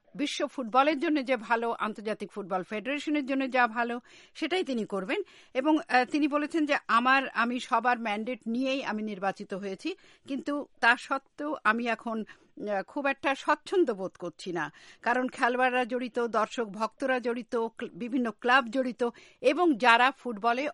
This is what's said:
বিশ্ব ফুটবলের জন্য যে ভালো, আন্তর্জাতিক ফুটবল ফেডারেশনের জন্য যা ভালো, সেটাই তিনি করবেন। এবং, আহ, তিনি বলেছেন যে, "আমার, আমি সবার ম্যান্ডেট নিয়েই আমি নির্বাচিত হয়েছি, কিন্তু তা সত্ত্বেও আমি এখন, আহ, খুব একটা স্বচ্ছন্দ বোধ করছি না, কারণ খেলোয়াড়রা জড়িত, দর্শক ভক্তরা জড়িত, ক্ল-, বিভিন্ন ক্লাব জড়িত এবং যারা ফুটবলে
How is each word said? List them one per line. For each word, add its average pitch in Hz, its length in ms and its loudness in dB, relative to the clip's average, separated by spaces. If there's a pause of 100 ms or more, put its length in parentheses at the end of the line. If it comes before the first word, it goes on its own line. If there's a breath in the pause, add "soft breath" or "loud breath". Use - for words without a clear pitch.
(160)
বিশ্ব 285 320 -2
ফুটবলের 269 520 2
জন্য 302 260 0
যে 254 120 0
ভালো, 233 420 -2
আন্তর্জাতিক 208 520 -6
ফুটবল 190 320 -6
ফেডারেশনের 277 640 -4
জন্য 262 260 -2
যা 247 160 4
ভালো, 240 320 -4 (360 soft breath)
সেটাই 349 280 -2
তিনি 233 220 -2
করবেন। 196 360 -4 (320 soft breath)
এবং, 302 240 4 (100)
আহ, 254 180 4
তিনি 302 220 0
বলেছেন 294 380 0
যে, 277 100 2 (120)
"আমার, 254 420 4
আমি 240 300 -2
সবার 240 400 0
ম্যান্ডেট 220 480 -4
নিয়েই 262 360 -2
আমি 214 200 -4
নির্বাচিত 196 500 -6
হয়েছি, 196 420 -6 (320 soft breath)
কিন্তু 285 380 -4 (160)
তা 240 180 6
সত্ত্বেও 294 640 -6
আমি 226 240 2
এখন, 220 420 -4
আহ, 208 540 -6
খুব - 240 -4
একটা 269 280 0
স্বচ্ছন্দ 302 580 0
বোধ 185 180 -6
করছি - 400 -10
না, 156 200 -4 (300 loud breath)
কারণ 254 260 2
খেলোয়াড়রা 254 580 2
জড়িত, 247 340 -4
দর্শক 226 460 0
ভক্তরা 220 540 -2
জড়িত, 240 360 -4
ক্ল-, 226 380 -4
বিভিন্ন 240 460 -2
ক্লাব 247 300 4
জড়িত 240 400 -2 (320 soft breath)
এবং 302 360 4
যারা 240 340 6
ফুটবলে 240 640 -2